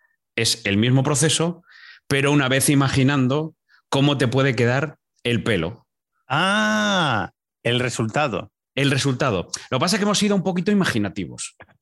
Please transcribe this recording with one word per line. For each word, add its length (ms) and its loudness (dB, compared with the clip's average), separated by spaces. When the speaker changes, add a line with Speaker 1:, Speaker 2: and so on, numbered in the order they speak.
Speaker 1:
es 300 -2
el 120 0
mismo 260 4
proceso, 580 0
pero 240 2
una 180 2
vez 200 2
imaginando 840 2
cómo 280 2
te 100 2
puede 280 2
quedar 420 0
el 200 -2
pelo. 420 -2
Speaker 2:
Ah, 1040 0
el 160 0
resultado. 720 -2
Speaker 1:
El 160 0
resultado. 600 0
Lo 80 0
que 40 -2
pasa 140 0
es 40 0
que 60 0
hemos 120 0
sido 180 2
un 80 0
poquito 280 -2
imaginativos. 840 -2